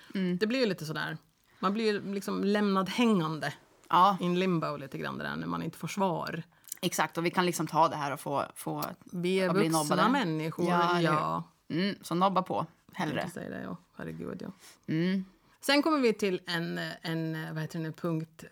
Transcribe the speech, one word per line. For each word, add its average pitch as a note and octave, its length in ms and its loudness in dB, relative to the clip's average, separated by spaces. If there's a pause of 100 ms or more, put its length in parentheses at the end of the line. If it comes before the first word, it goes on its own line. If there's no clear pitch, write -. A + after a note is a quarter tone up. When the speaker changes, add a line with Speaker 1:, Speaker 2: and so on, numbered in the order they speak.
(140)
Speaker 1:
Mm. F3+ 240 0
Speaker 2:
det G#3 100 0
blir B3+ 120 0
ju B3+ 60 4
lite F3 200 -2
sådär. D#3 320 -6 (420)
Man F#3+ 140 0
blir A3 200 -2
ju G3 200 -4
liksom G3 300 -4
lämnad G3 460 4
hängande D#3+ 640 2 (360)
Speaker 1:
Ja. F3+ 300 6
Speaker 2:
in F3 200 2
limbo D#3 380 2
lite C#3+ 200 -10
grann, C#3 200 -6
det D3 60 -6
där, D3 120 -4
när E3 120 -6
man - 160 -2
inte E3 140 -6
får E3+ 100 -6
svar. E3 560 -2 (380)
Speaker 1:
Exakt, F3 360 -2
och E3+ 80 0
vi E3+ 60 0
kan F3+ 140 2
liksom E3+ 220 0
ta D#3 200 4
det D3 80 -2
här C#3+ 160 -4
och C#3+ 80 -6
få... C#3 260 -2 (100)
få D3+ 280 -6 (200)
Speaker 2:
Vi F3+ 360 -2
är F#3+ 100 2
Speaker 1:
och F3 60 2
bli F#3+ 80 4
Speaker 2:
vuxna D#3+ 200 2 (120)
Speaker 1:
nobbade. F3 160 4
Speaker 2:
människor, E3+ 580 0
Speaker 1:
Ja, F3 140 4 (140)
eller E3+ 140 4
hur? D3+ 60 2
Speaker 2:
ja. D#3+ 260 -2 (260)
Speaker 1:
Mm, F3 320 0
så - 140 -4
nobba F#3 260 2
på, D3+ 240 -2 (260)
Speaker 2:
Jag - 80 -10
Speaker 1:
hellre. D#3+ 220 -2
Speaker 2:
tänkte - 180 -6
säga - 100 -10
det, - 140 -10
ja. - 140 -10 (200)
Herregud, - 480 -10
ja. - 20 -10 (460)
Speaker 1:
Mm. F#3 320 0 (360)
Speaker 2:
Sen C#4+ 220 4
kommer D#4 160 2
vi A#3 140 4
till F#3+ 340 -2
en, F3 320 -2 (220)
en, D#3+ 520 -4
vad D#3 80 -4
heter D#3 180 -6
det D#3+ 60 -4
nu, D#3+ 60 -6
punkt D#3+ 600 -4